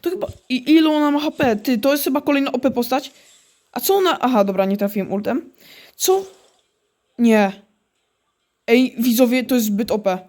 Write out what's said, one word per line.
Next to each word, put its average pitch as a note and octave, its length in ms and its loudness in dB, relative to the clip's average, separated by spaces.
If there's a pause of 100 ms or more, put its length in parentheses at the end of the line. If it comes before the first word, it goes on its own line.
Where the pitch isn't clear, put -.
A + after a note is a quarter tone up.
to F4 80 -4
chyba... - 180 -6 (220)
i B3+ 220 -2
ile D#4 180 6
ona D4 220 0
ma C#4+ 80 0
H D4+ 120 -4
P? B3 240 0
Ty, A3+ 220 -2
to C4+ 140 0
jest D4 120 0
chyba C#4+ 180 -2
kolejna C#4 300 0
O - 80 -4
P B3+ 120 0
postać. B3+ 400 -4 (600)
A A#3+ 80 -8
co F#4+ 160 0
ona... F#4 260 0
Aha, B3 220 2
dobra, F#3+ 220 0
nie G3 120 -2
trafiłem G3+ 340 -4
ultem. G#3 380 -4 (460)
Co? F#4+ 300 0 (920)
Nie. A3 340 4 (1160)
Ej, B3 300 2
widzowie, B3 460 2
to C4 120 0
jest A3+ 120 0
zbyt G#3 240 -2
O G#3 80 0
P. F#3 300 -2